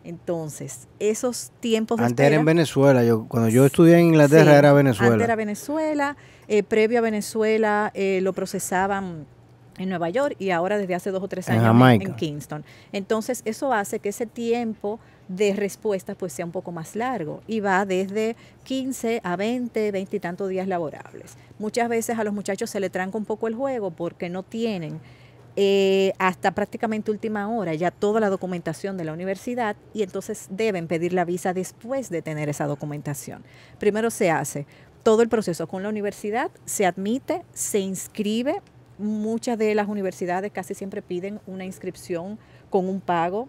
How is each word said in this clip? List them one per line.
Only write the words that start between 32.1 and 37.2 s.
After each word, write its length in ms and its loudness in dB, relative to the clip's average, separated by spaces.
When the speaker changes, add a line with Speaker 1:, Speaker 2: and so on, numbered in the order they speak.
Speaker 1:
tener 260 -6
esa 160 -4
documentación. 800 -8
Primero 300 0
se 220 0
hace 340 -2
todo 180 4
el 80 2
proceso 380 -2
con 160 -10
la 60 -6
universidad, 600 -4
se 200 -2
admite, 580 -2